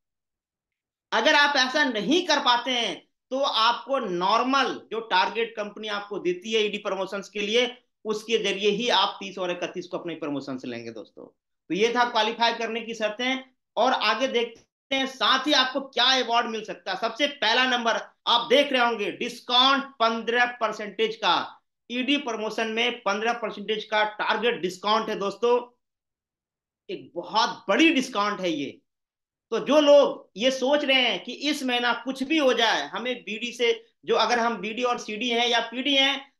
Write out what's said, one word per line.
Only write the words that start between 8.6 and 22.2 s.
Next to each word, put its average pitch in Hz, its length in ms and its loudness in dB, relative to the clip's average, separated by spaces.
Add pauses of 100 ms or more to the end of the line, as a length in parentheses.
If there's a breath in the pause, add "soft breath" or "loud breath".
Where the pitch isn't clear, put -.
ही 233 180 -2
आप 190 320 2
तीस 190 180 -12
और 180 120 -4
इकतीस 175 360 -6
को 165 120 -8
अपने 160 160 -8
प्रमोशन 143 440 -6
से 127 100 -10
लेंगे 117 220 -10
दोस्तों। - 340 -16 (440)
तो 160 60 -2
ये 226 220 2
था 233 140 4
qualify 226 420 2
करने 233 280 -4
की 220 140 -10
शर्तें। 247 640 -4 (200)
और 240 160 4
आगे 220 360 0
देखते - 680 -4
हैं 269 100 0
साथ 262 400 0
ही 302 60 2
आपको 262 280 2
क्या 240 240 -2
award 240 420 2
मिल 220 180 -8
सकता 190 280 -10
है। 185 80 -6
सबसे 226 260 -2
पहला 247 380 2
number 240 320 0 (300)
आप 226 200 2
देख 269 260 4
रहे 254 120 4
होंगे, 220 280 0
discount 254 720 2
पन्द्रह 233 600 2
परसेंटेज 214 720 -4
का, 170 460 0 (280)
ईडी 254 260 0
promotion 220 500 -4